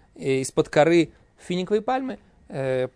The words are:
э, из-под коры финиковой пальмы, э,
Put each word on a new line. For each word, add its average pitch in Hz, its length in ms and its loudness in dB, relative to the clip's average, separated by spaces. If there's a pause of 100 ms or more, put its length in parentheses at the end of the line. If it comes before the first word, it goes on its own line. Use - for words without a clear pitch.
(160)
э, 135 260 -2
из-под - 280 -2
коры 165 420 4 (260)
финиковой 185 440 -4
пальмы, 254 360 -4 (320)
э, 131 460 -2